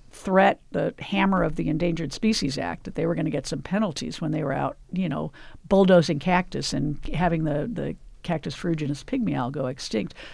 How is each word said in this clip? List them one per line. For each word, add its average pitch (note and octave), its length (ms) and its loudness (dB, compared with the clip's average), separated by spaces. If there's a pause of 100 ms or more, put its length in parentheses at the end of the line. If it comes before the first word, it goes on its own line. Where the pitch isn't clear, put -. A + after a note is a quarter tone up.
(120)
threat, F#3+ 480 4 (120)
the D#3+ 260 -2
hammer F#3+ 440 2
of D#3+ 140 0
the E3 120 0
Endangered E3 460 0
Species F3+ 420 0
Act, F2 280 -6
that - 100 -10
they D#3+ 100 -2
were E3+ 100 0
gonna D#3+ 140 0
get D3 180 -4
some - 140 -4
penalties F3+ 580 -4
when D#3 140 -2
they D#3 120 -2
were C#3 100 -2
out, C#3 240 -4 (140)
you F3+ 180 -2
know, D#3 200 -4 (380)
bulldozing F3+ 500 8
cactus D#3+ 540 0
and D3 260 -2 (140)
having D#3+ 320 2
the, D3+ 260 0
the C#3 260 -6 (260)
Cactus - 320 -2
ferruginous D3+ 500 -2
pygmy G#3+ 300 -2
owl C3 160 -2
go C#3 160 -4
extinct. - 480 -4 (200)